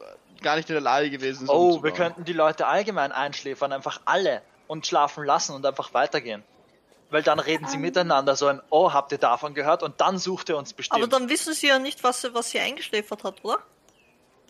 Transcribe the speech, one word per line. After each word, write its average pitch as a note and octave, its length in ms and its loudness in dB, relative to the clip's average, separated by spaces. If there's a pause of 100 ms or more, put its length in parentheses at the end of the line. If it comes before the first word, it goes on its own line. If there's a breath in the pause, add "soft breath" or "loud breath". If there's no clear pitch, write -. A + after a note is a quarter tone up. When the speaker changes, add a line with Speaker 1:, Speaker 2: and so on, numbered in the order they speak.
(420)
Speaker 1:
gar D3+ 140 2
nicht D#3+ 140 -4
in E3 60 -2
der D3 60 0
Lage C#3+ 280 2
gewesen, C3 360 -6
es C3+ 40 -6
Speaker 2:
Oh, D#3+ 160 6
Speaker 1:
umzubauen. E3 180 4
Speaker 2:
wir D#3 80 2
könnten E3+ 340 -4
die F3 80 -6
Leute D#3 340 2
allgemein E3+ 440 0
einschläfern, C#3 600 -4
einfach C3+ 320 -8
alle, D#3 360 2 (260)
und D#3 180 -8
schlafen D3 400 0
lassen D3+ 300 0
und C3+ 100 -6
einfach C3+ 280 -2
weitergehen. B2 500 -2 (640)
Weil D3+ 140 2
dann D#3 160 4
reden D#3 280 -2
sie F3 100 -6
Speaker 3:
Ähm. D3 40 -4
Speaker 2:
miteinander D3+ 540 2
so C#3 120 2
ein, C#3 140 0 (100)
„Oh, D#3+ 220 6
habt C#3 180 0
ihr C#3+ 80 -4
davon D3 340 2
gehört?“ D3+ 300 0
Und D3 180 -4
dann F3+ 160 2
sucht F3+ 320 -6
er D#3 80 0
uns C#3 160 -10
bestimmt. - 300 -2
Speaker 4:
Aber A#3+ 40 -2
dann B3+ 220 0
wissen D#4+ 240 -2
sie D4+ 140 -2
ja C4+ 120 4
nicht, C4+ 240 -8
was B3 180 0
sie, A#3+ 120 -8
was A#3 180 -4
sie A3+ 80 -4
eingeschläfert D#4 640 -4
hat, G3 220 -8
oder? A#3+ 140 -2 (920)